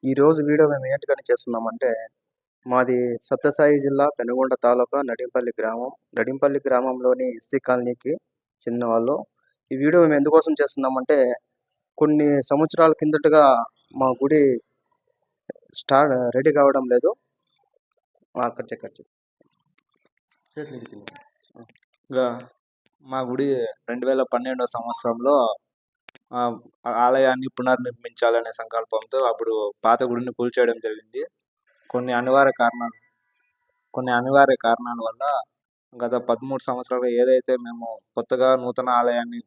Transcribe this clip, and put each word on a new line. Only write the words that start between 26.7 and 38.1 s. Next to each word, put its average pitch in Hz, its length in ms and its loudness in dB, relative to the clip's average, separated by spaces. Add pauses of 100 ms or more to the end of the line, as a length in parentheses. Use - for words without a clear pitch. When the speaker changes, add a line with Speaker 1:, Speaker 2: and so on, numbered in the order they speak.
Speaker 2:
ఆలయాన్ని 127 640 2 (100)
పునర్నిర్మించాలనే 120 960 -2
సంకల్పంతో 113 680 -6
అప్పుడు 113 540 -2 (120)
పాత 117 180 4
గుడిని 123 300 -4
కూల్చేయడం 120 420 0 (100)
జరిగింది. 110 380 -10 (680)
కొన్ని 123 220 -6
అనివార్య 131 460 4
కారణాలు, 117 400 -2 (960)
కొన్ని 127 180 -2
అనివార్య 131 520 4
కారణాల 117 440 -2
వల్ల 117 160 -10 (800)
గత 120 100 -2 (140)
పదమూడు 127 340 -4
సంవత్సరాలుగా 123 480 -4 (120)
ఏదైతే 127 340 2
మేము 117 420 -12 (160)